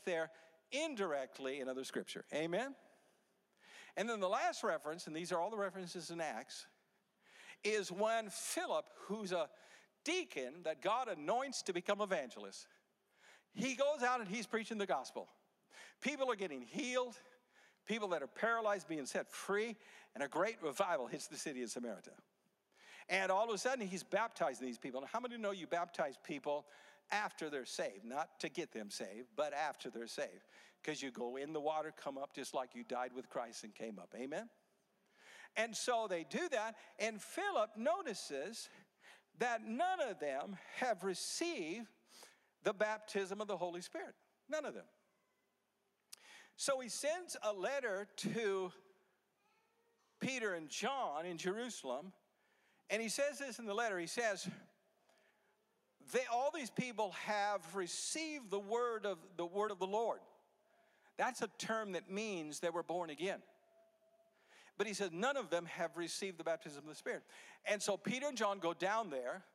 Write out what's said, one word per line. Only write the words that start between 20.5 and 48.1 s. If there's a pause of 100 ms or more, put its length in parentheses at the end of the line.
revival
hits
the
city
of
Samaria. (1080)
And
all
of
a
sudden,
he's
baptizing
these
people.
Now,
how
many
know
you
baptize
people (460)
after
they're
saved?
Not
to
get
them
saved,
but
after
they're
saved. (360)
'Cause
you
go
in
the
water,
come
up
just
like
you
died
with
Christ
and
came
up.
Amen? (1080)
And
so
they
do
that, (220)
and
Philip
notices (720)
that
none
of
them (200)
have
received (760)
the
baptism
of
the
Holy
Spirit. (340)
None
of
them. (1700)
So
he
sends
a
letter